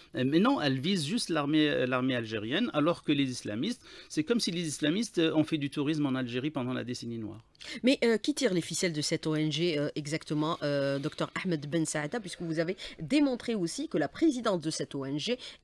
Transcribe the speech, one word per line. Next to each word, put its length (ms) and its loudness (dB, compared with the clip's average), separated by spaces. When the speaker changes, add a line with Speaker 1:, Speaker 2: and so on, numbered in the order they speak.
Speaker 1:
Euh, 100 0
mais 140 4
non, 220 4
elle 180 2
vise 260 0
juste 220 -2
l'armée, 400 2
euh, 180 2
l'armée 300 2
algérienne, 580 -2
alors 300 2
que 80 0
les 180 2
islamistes, 540 -4
c'est 160 -2
comme 160 2
si 120 0
les 140 -2
islamistes, 520 -2
euh, 180 4
ont 80 6
fait 140 0
du 120 -2
tourisme 360 0
en 100 0
Algérie 340 -2
pendant 220 -4
la 140 -4
décennie 320 -6
noire. 260 -10
Speaker 2:
Mais, 220 4
euh, 120 4
qui 160 -2
tire 200 2
les 80 2
ficelles 320 -2
de 80 -2
cette 260 -2
O 80 2
N 160 2
G, 260 0
euh, 180 0
exactement, 680 -2
euh, 360 2
docteur 300 -4
Ahmed 260 -2
Ben 160 2
Saada, 360 -4
puisque 220 -10
vous 160 -2
avez 180 -2
démontré 540 2
aussi 340 -2
que 80 -2
la 100 2
présidente 560 2
de 60 -2
cette 260 -6
O 80 -4
N 160 -2
G 180 -2